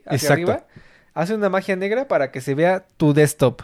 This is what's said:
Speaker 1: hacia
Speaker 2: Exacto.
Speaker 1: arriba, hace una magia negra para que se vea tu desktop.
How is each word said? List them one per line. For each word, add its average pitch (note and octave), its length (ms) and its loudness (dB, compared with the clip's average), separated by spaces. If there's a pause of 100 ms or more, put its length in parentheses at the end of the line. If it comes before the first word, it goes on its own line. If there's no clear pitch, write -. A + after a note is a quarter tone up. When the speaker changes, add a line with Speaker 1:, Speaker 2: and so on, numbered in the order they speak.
Speaker 1:
hacia D3 100 -4
Speaker 2:
Exacto. C#3+ 180 0
Speaker 1:
arriba, F3+ 320 -2 (480)
hace E3+ 220 -4
una G#3 140 0
magia F#3+ 260 -2
negra G#3+ 320 -4
para D3 240 0
que C#3 100 -10
se C3+ 140 -4
vea F3+ 300 0 (120)
tu D3+ 160 4
desktop. C#3+ 500 2